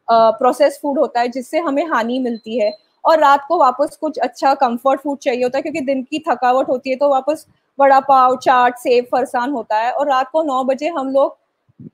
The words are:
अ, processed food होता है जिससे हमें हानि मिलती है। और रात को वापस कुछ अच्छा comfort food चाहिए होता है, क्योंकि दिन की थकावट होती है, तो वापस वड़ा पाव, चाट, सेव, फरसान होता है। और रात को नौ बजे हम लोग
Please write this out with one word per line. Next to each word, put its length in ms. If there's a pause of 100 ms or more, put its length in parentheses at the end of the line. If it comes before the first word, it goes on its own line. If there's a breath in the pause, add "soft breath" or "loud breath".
अ, 220
processed 500
food 180
होता 200
है 80
जिससे 320
हमें 260
हानि 340
मिलती 400
है। 340 (120)
और 140
रात 280
को 100
वापस 440
कुछ 160
अच्छा 360
comfort 480
food 160
चाहिए 260
होता 140
है, 40
क्योंकि 200
दिन 220
की 160
थकावट 500
होती 200
है, 60
तो 140
वापस 380 (320)
वड़ा 200
पाव, 380
चाट, 400
सेव, 340
फरसान 400
होता 260
है। 140
और 180
रात 220
को 120
नौ 200
बजे 240
हम 220
लोग 280 (560)